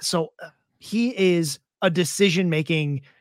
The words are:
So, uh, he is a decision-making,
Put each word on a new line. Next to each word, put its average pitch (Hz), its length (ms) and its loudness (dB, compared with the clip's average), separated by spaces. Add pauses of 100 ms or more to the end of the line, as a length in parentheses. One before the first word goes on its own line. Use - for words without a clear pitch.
So, 165 380 -4
uh, 165 100 -16 (280)
he 233 400 -4
is 170 400 2 (240)
a 190 80 2
decision-making, 160 1120 0 (200)